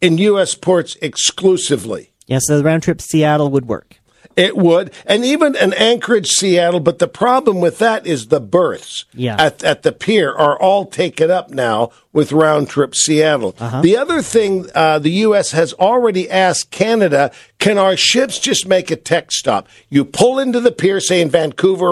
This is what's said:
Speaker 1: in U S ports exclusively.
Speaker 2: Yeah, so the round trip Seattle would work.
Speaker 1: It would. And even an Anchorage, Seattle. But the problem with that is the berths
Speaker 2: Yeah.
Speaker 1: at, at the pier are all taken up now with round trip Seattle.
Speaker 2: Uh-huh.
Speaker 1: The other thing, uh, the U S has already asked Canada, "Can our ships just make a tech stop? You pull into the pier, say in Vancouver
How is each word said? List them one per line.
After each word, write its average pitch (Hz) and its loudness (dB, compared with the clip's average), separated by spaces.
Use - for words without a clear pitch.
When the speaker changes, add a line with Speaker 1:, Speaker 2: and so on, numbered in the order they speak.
Speaker 1:
in 160 2
U 202 2
S 175 -2
ports 175 0
exclusively. 131 -2
Speaker 2:
Yeah, 131 0
so 147 0
the 143 2
round 160 0
trip 170 -4
Seattle 151 0
would 135 0
work. - -10
Speaker 1:
It 185 2
would. 175 2
And 226 0
even 285 0
an 190 0
Anchorage, 226 0
Seattle. 175 0
But 170 -2
the 175 0
problem 233 0
with 170 0
that 220 0
is 135 -4
the 147 2
berths 120 -2
Speaker 2:
Yeah. 117 -6
Speaker 1:
at, 156 -2
at 151 -2
the 156 0
pier 196 0
are 147 2
all 190 2
taken 160 -2
up 185 -2
now 117 -2
with 147 0
round 151 2
trip - -2
Seattle. 151 0
Speaker 2:
Uh-huh. 117 -6
Speaker 1:
The 180 0
other 294 -2
thing, 196 -2
uh, 156 2
the 151 -2
U 208 2
S 196 -2
has 160 0
already 208 0
asked 185 0
Canada, 185 0
"Can 208 0
our 190 2
ships 240 -2
just 240 -4
make 185 0
a 160 -4
tech - -4
stop? - -4
You 139 2
pull 247 2
into 254 0
the 240 -2
pier, 190 0
say 180 0
in 160 0
Vancouver 170 0